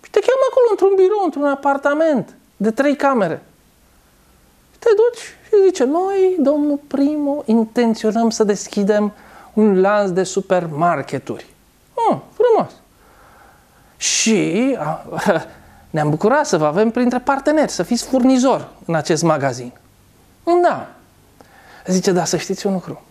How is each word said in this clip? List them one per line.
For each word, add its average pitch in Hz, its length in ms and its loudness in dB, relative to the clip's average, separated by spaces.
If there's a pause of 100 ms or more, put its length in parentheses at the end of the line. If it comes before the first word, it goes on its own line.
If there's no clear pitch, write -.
Și - 80 -20
te 427 100 2
cheamă 523 300 0
acolo 494 200 2
într-un 392 260 2
birou, 381 280 2
într-un 285 200 -4
apartament 285 880 -2 (220)
de 214 140 -2
trei 269 260 0
camere. 220 460 -2 (1400)
Te - 100 0
duci 453 300 2
și - 460 0
zice: 349 200 2
„Noi, 370 540 0
domnul 294 480 0
Primo, 285 580 -2
intenționăm 226 880 0
să 220 140 0
deschidem 208 680 -2 (400)
un 208 280 2
lanț 202 300 2
de 185 120 -2
supermarketuri.” 170 1200 -4 (480)
Oh, 415 240 0 (140)
frumos. 453 400 2 (1300)
Și, 220 800 0
a, 151 260 -8 (400)
<laughs> - 460 -20
ne-am 151 200 0
bucurat 220 360 2
să 185 120 0
vă 151 80 2
avem 208 240 2
printre 247 280 0
parteneri, 277 520 0
să - 120 -6
fiți 233 220 -2
furnizor 254 640 2 (160)
în 170 100 -4
acest 156 280 0
magazin. 131 500 -2 (880)
Da. 240 260 0 (1000)
Zice, 185 260 0
„Da, 175 120 2
să 170 120 -2
știți - 300 -6
un 196 60 0
lucru. 165 280 -8 (100)